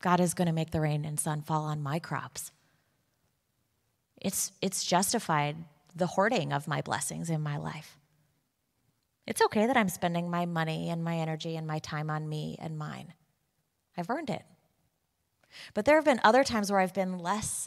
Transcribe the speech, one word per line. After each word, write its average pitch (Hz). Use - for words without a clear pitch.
God 180
is 175
gonna 175
make 160
the 160
rain 151
and 151
sun 151
fall 156
on 151
my 143
crops. -
It's, -
it's -
justified, 170
the 175
hoarding 180
of 143
my 143
blessings 160
in 156
my 147
life. 151
It's -
okay 220
that 262
I'm 208
spending 175
my 175
money 165
and 165
my 165
energy 160
and 160
my 156
time 151
on 156
me 151
and 160
mine. 151
I've 175
earned 277
it. -
But 208
there 302
have 311
been 269
other 247
times 208
where 202
I've 185
been 185
less 190